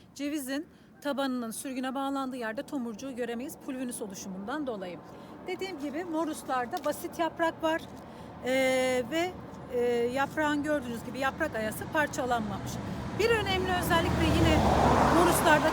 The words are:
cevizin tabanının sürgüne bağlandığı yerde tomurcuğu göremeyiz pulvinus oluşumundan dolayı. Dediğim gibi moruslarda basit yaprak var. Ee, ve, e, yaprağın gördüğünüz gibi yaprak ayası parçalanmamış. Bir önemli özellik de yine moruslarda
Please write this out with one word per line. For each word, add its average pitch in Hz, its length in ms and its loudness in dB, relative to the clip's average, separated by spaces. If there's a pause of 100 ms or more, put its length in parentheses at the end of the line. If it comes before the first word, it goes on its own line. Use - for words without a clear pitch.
(140)
cevizin 285 520 -4 (360)
tabanının 254 480 -2
sürgüne 262 440 -6
bağlandığı 269 420 -2
yerde 226 260 -6
tomurcuğu 247 540 -6
göremeyiz 240 380 -6 (120)
pulvinus 254 360 -6
oluşumundan 202 640 -6
dolayı. 185 320 -6 (480)
Dediğim 359 340 -6
gibi 294 240 -4
moruslarda 302 800 -2
basit - 340 -4
yaprak 330 440 0
var. 320 200 0 (640)
Ee, 262 680 2
ve, 339 200 0 (420)
e, 247 80 0 (320)
yaprağın 285 500 0
gördüğünüz 262 420 -2
gibi - 140 -8
yaprak 262 380 -2
ayası 214 360 -4
parçalanmamış. 247 800 0 (460)
Bir 440 120 4
önemli 381 420 2 (100)
özellik 339 280 4 (100)
de 330 60 4 (120)
yine - 200 8 (600)
moruslarda 311 540 6